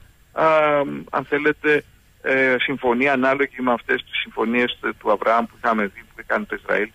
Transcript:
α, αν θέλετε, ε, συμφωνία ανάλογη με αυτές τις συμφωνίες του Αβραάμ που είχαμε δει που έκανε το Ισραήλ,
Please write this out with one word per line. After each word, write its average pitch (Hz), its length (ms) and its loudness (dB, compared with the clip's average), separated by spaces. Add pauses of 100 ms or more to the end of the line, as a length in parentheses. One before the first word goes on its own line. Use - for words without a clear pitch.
(320)
α, 156 140 0 (640)
αν 135 200 -4
θέλετε, 147 540 0 (380)
ε, 131 380 2
συμφωνία 127 540 0
ανάλογη 135 440 0
με 127 140 0
αυτές - 320 -2
τις - 160 -8
συμφωνίες 117 580 -2 (220)
του 110 120 0
Αβραάμ 113 340 2
που - 120 -14
είχαμε 113 260 0
δει 101 160 -8
που - 160 -20
έκανε 110 300 -4
το 104 160 -8
Ισραήλ, 101 340 -2